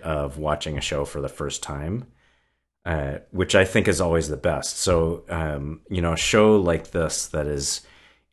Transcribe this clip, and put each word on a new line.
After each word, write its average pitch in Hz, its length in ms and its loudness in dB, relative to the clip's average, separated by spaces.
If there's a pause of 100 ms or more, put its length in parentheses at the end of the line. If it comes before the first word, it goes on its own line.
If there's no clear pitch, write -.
of 73 340 -4
watching 76 400 -4
a 65 40 -4
show 71 240 -2
for 73 160 -8
the 67 80 -4
first - 340 -8
time, 78 440 -6 (800)
uh, 71 340 -4 (120)
which 90 240 0
I 95 80 8
think 104 240 2
is 90 140 2
always 82 260 2
the 76 100 -4
best. 76 400 -2
So, 82 520 2
um, 78 500 -4 (100)
you 92 120 -2
know, 82 120 2
a 82 40 -2
show 107 420 6
like 85 320 0
this 80 360 -2
that 76 200 -2
is 71 320 -4 (540)